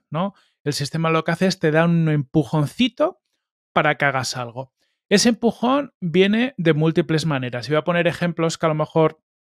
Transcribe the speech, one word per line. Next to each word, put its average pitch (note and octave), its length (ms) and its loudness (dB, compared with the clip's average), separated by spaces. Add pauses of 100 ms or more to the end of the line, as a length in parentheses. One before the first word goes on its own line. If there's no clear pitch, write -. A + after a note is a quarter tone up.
¿no? F#3 240 -6 (300)
El D3 100 -2
sistema D#3+ 380 -2
lo D#3+ 120 0
que - 60 -6
hace E3+ 160 0
es F#3 140 0
te D#3+ 100 0
da D#3+ 160 2
un E3 240 2
empujoncito D3+ 1120 0 (520)
para D3+ 220 2
que D3 100 0
hagas C3 320 -2
algo. B2 360 -12 (340)
Ese G3 220 4
empujón A#3+ 720 -2
viene G3 560 0
de E3 160 2
múltiples D#3 540 0
maneras. B2 400 -4
Y D3 60 -4
voy D3+ 40 2
a D3+ 60 -2
poner E3+ 240 0
ejemplos E3 500 -4
que - 80 -2
a D#3+ 40 2
lo D#3 60 0
mejor, D#3 460 0 (260)